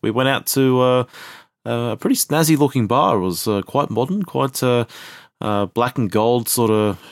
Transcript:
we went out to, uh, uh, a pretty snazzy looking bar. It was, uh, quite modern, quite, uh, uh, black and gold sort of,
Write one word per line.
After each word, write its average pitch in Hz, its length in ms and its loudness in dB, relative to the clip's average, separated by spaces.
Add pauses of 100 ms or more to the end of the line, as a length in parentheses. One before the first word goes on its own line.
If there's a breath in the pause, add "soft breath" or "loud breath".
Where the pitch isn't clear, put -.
we 113 80 -2
went 127 180 0
out - 200 -2
to, 131 320 2
uh, 127 240 2 (600 loud breath)
uh, 117 260 -4
a - 60 -6
pretty 262 180 0
snazzy 156 420 2
looking 131 280 2
bar. 135 320 2
It - 20 0
was, 90 260 -4
uh, 104 140 0
quite 139 300 -2
modern, 139 320 -2
quite, 135 400 -4
uh, 123 240 2 (560 loud breath)
uh, 101 240 -2
black 120 320 -2
and 110 120 -2
gold 113 380 2
sort 117 220 2
of, 107 280 2 (140)